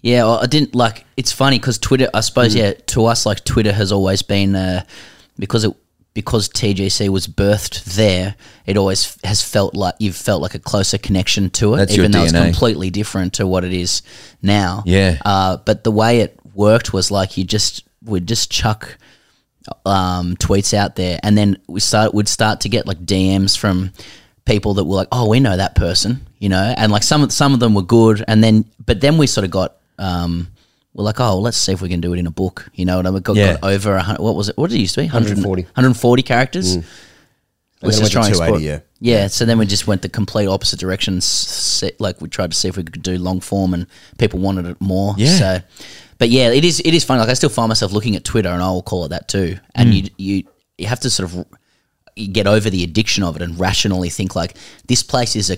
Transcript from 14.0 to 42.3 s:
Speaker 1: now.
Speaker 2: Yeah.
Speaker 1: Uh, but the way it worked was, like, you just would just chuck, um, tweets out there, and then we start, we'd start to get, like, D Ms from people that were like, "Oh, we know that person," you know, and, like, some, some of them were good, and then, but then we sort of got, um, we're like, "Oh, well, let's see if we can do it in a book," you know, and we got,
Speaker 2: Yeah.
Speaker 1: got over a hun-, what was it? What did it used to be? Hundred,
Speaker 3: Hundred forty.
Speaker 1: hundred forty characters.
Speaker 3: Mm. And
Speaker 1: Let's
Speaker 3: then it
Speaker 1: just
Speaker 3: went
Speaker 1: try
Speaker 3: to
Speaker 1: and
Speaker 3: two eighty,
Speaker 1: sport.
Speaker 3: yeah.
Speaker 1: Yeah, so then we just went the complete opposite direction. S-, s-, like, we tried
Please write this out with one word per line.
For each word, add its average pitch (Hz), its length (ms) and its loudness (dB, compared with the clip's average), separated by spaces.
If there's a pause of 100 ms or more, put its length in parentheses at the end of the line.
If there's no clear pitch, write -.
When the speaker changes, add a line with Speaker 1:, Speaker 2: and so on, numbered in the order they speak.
Speaker 1:
now. 98 440 0
Speaker 2:
Yeah. 92 380 4
Speaker 1:
Uh, 95 400 2
but 107 200 0
the 113 80 2
way 113 300 4
it - 180 -4 (160)
worked 104 380 2
was, 95 180 -2
like, 95 260 -2
you 95 60 -2
just - 400 -2 (200)
would 92 220 -4
just 113 240 -4
chuck, - 480 -4 (880)
um, 90 540 0
tweets - 340 0
out 101 220 0
there, 90 280 -4
and 104 140 4
then 101 200 4 (100)
we 90 120 -8
start, 110 340 2
we'd 104 140 0
start 110 340 -2
to 110 80 -6
get, 107 180 -2
like, 90 180 -8
D 95 320 2
Ms 98 180 2
from 92 360 -2 (540)
people 104 300 0
that 98 100 0
were 92 100 -2
like, 95 160 0
"Oh, 120 160 0
we 110 120 4
know 117 180 2
that 95 180 -2
person," 92 500 0 (140)
you 101 100 -2
know, 95 280 0
and, 110 140 2
like, 101 120 2
some, 147 260 2
some 139 240 2
of 123 60 4
them 117 140 4
were 98 100 2
good, 110 440 6
and 110 160 6
then, 110 220 6 (200)
but 107 160 0
then 151 160 4
we 147 100 4
sort 101 180 0
of 87 60 -4
got, 92 240 -2 (240)
um, 87 480 -4 (460)
we're 98 100 -6
like, 107 160 -2
"Oh, 123 60 2
well, 95 160 0
let's 113 160 -2
see - 140 -2
if 92 100 -2
we 92 80 -6
can 87 120 -2
do 87 120 -2
it 90 60 -2
in 87 80 -2
a 82 40 -4
book," - 420 -6
you 92 120 -4
know, 92 140 0
and 92 140 0
we 95 60 -2
got, 98 160 -2
Speaker 2:
Yeah. 98 180 4
Speaker 1:
got 80 180 -4
over 98 240 0
a 95 60 0
hun-, 87 180 -4
what 104 160 0
was 98 140 -2
it? - 80 -6
What 160 120 0
did 117 80 -2
it - 40 2
used 92 140 -2
to - 60 -2
be? 120 60 -2
Hundred, 117 280 0
Speaker 3:
Hundred 98 80 0
forty. 92 220 -2 (100)
Speaker 1:
hundred 127 220 4
forty 123 260 4
characters. 127 540 0
Speaker 3:
Mm. 82 60 -6 (1000)
And - 60 -2
Speaker 1:
Let's 104 120 2
Speaker 3:
then 107 80 4
it - 20 2
Speaker 1:
just - 60 -2
Speaker 3:
went 120 60 2
Speaker 1:
try - 0 -
Speaker 3:
to 107 60 2
Speaker 1:
and 98 80 2
Speaker 3:
two 85 80 0
eighty, 82 220 0
Speaker 1:
sport. 76 180 -6 (180)
Speaker 3:
yeah. 117 200 2
Speaker 1:
Yeah, 98 60 0
so 113 180 -2
then 113 120 4
we 110 80 4
just 98 220 -2
went 98 140 0
the 92 80 -8
complete 101 380 -2
opposite - 340 -2
direction. 92 360 -4
S-, - 640 -4
s-, 98 160 -4
like, 98 200 -4
we - 80 -12
tried 87 240 -6